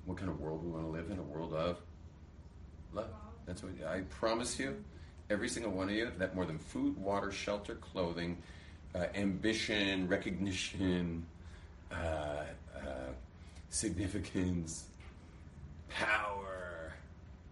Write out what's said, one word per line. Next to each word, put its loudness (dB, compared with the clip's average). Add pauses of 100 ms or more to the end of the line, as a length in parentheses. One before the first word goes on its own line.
What 0
kind 0
of 0
world 0
we 0
wanna 0
live -2
in? -2
A -2
world -2
of 4 (1120)
love. -2 (360)
That's -6
what, -6 (140)
I 0
promise 2
you, 0 (460)
every 4
single 0
one 2
of 4
you, 2
that 2
more 4
than -2
food, 2
water, 2
shelter, 0
clothing, 0 (540)
uh, 4
ambition, 4
recognition, 4 (680)
uh, 0 (300)
uh, -4 (580)
significance, 2 (1040)
power, 0 (580)